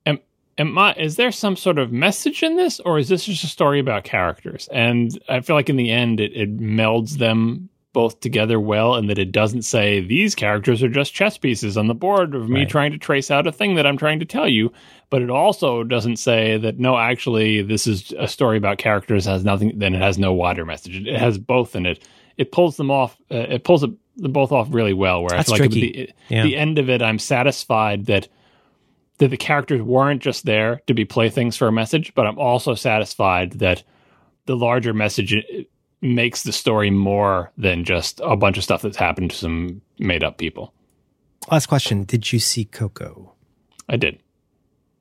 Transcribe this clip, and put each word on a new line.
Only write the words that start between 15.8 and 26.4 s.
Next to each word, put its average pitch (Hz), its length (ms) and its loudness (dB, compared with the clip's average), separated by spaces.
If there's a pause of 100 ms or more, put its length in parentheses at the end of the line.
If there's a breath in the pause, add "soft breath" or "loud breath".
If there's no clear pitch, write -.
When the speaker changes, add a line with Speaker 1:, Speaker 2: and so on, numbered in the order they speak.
Speaker 1:
doesn't 117 360 -2
say 110 400 2
that, 110 200 -4
"No, 127 180 2
actually, 113 680 0
this 104 260 -2
is 98 280 -2
a - 120 -4
story 113 300 0
about 101 200 0
characters, 104 460 0
has 95 200 0
nothing," 104 320 0
then 98 180 0
it 92 80 0
has 95 160 2
no 95 160 2
wider 87 320 -2
message. 82 320 -14
It, 101 100 -8
it 127 100 -4
has 113 200 2
both 120 360 -2
in 90 120 -4
it. 87 200 -6 (300 soft breath)
It 143 160 -4
pulls 175 240 2
them 139 160 -2
off, 135 260 0 (120)
uh, 139 80 -6
it 123 260 -4
pulls 165 180 6
it, 127 80 0 (260)
them 156 160 -6
both 139 200 2
off 123 180 0
really 113 240 2
well, 92 280 2
where 87 80 -2
Speaker 2:
That's 90 200 0
Speaker 1:
I 110 80 4
feel 135 100 6
Speaker 2:
tricky. 110 120 2
Speaker 1:
like 123 100 0 (200)
at - 60 -20 (120)
the, - 80 -2
Speaker 2:
Yeah. 110 80 2